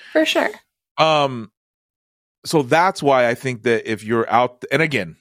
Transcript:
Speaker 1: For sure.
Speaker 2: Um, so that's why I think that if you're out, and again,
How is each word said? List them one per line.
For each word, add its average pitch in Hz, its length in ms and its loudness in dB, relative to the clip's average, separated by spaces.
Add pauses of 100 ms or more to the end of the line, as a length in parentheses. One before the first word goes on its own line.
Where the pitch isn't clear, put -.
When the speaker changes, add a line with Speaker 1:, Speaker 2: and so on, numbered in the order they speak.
(120)
Speaker 1:
For 320 140 2
sure. - 240 0 (480)
Speaker 2:
Um, 143 520 0 (920)
so 156 180 0
that's 160 400 2
why 131 260 4
I 120 60 0
think 120 280 -8
that 113 280 0
if 104 120 -6
you're 113 260 -2
out, 123 440 0
and 139 100 0
again, 110 380 -4